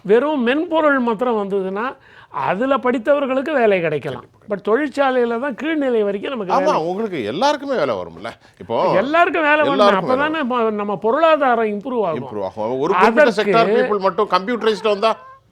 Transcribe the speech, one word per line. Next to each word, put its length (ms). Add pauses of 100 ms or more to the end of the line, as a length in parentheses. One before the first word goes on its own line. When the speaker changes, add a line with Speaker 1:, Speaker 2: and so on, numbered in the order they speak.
Speaker 1:
வெறும் 420
மென்பொருள் 560
மாத்திரம் 500
வந்ததுன்னா 460 (340)
அதுல 480
படித்தவர்களுக்கு 760
வேலை 280
கிடைக்கலாம். 500
Speaker 2:
கண்டிப்பா, 160
கண்டிப்பா. 80
Speaker 1:
But 60
தொழிற்சாலையில 800
தான் 160
கீழ்நிலை 480
வரைக்கும் 280
நமக்கு 220
Speaker 2:
ஆமா, 100
Speaker 1:
வேலை. 180
Speaker 2:
உங்களுக்கு 440
எல்லாருக்குமே 500
வேலை 200
வரும்ல. 360 (280)
இப்போ 340
Speaker 1:
எல்லாருக்கும் 480
வேலை 160
வேணும். 140
Speaker 2:
எல்லாருக்கும் 460
வேலை 240
Speaker 1:
அப்பதானே 60
Speaker 2:
வரும். 240
Speaker 1:
ம-, 0
நம்ம 260
பொருளாதாரம் 680
இம்ப்ரூவ் 360
ஆகும். 220
Speaker 2:
இம்ப்ரூவ் 200
ஆகும். 360
ஒரு 140
குறிப்பிட்ட 380
Speaker 1:
அதற்கு 200
Speaker 2:
செக்டார் 340
பீப்புள் 140
மட்டும் 300
கம்ப்யூட்டரைஸ்டு 540
வந்தா 360 (320)